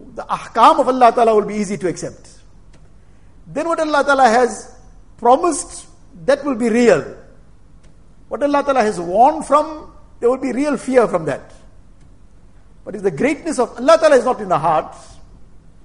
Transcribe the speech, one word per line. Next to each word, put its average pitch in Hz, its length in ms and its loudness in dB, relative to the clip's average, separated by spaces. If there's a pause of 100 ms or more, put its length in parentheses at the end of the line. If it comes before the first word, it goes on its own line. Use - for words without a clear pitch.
(140)
the - 80 -12
ahkam 226 560 2
of 247 100 0
Allah 247 240 4
Ta'ala 226 220 2
will 208 120 2
be 202 80 -8
easy 208 240 -6
to 180 100 -6
accept. 143 400 -12 (1160)
Then 277 200 -6
what 330 140 -2
Allah 302 240 0
Ta'ala 269 240 4
has 240 440 -2 (460)
promised, 285 680 0 (400)
that 277 180 0
will 285 100 -2
be 233 140 -2
real. 214 360 4 (1200)
What - 140 -8
Allah 285 200 0
Ta'ala 269 200 0
has 202 180 -2
warned 233 460 2
from, 311 460 -2 (280)
there 233 100 2
will 262 80 0
be 262 140 -6
real 277 240 -2
fear 240 320 2
from 170 160 -4
that. 135 300 -8 (1300)
But 196 100 -12
if 202 80 -12
the 196 80 0
greatness 269 480 -4
of 220 180 -4
Allah 285 220 2
Ta'ala 302 180 4
is 233 80 2
not 240 160 -2
in 196 80 -10
the 165 100 0
heart, 165 380 -2 (880)